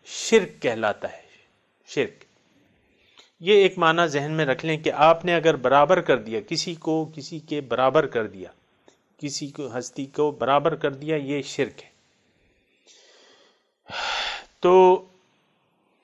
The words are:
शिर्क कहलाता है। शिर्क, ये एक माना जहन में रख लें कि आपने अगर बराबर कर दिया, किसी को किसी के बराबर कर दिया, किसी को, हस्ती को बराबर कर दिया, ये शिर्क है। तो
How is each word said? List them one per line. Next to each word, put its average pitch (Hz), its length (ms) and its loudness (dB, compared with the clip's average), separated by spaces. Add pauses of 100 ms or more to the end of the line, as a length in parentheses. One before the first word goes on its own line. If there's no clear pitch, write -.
शिर्क - 560 0
कहलाता 110 440 -2
है। - 160 -16 (640)
शिर्क, - 380 -6 (1160)
ये 196 240 6
एक 185 120 0
माना 170 300 2
जहन 147 240 -4
में 156 140 -2
रख 131 200 -2
लें 160 160 -2
कि 156 80 -2
आपने 165 440 4
अगर 160 220 2
बराबर 143 460 4
कर 147 160 2
दिया, 110 240 -6
किसी 165 340 -8
को 160 300 -4
किसी 156 340 -14
के 147 220 -8
बराबर 131 440 0
कर 113 220 -4
दिया, 95 260 -16 (640)
किसी 143 280 -10
को, 139 220 -12
हस्ती 123 360 -10
को 147 260 -2
बराबर 143 440 0
कर 143 140 -4
दिया, 147 280 -6
ये 139 260 -6
शिर्क - 360 -8
है। - 120 -20 (2750)
तो 185 420 6 (1000)